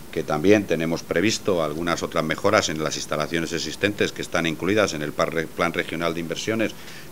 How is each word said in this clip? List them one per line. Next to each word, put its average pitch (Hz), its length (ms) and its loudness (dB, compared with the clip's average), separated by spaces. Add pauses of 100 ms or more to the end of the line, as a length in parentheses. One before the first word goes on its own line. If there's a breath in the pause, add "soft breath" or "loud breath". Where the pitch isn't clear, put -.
(100)
que 80 140 -2
también 90 420 4
tenemos 82 380 0
previsto 92 580 2
algunas 82 400 0
otras 82 220 0
mejoras 98 440 2
en 78 140 -2
las 76 140 -2
instalaciones 78 560 -2
existentes 85 580 0
que - 120 -8
están 85 240 0
incluidas 87 480 2
en 76 80 -4
el 76 100 -4
par-, 80 340 0
Plan 85 260 0
Regional 82 420 -2
de 85 60 -6
Inversiones, 101 520 -2 (400 loud breath)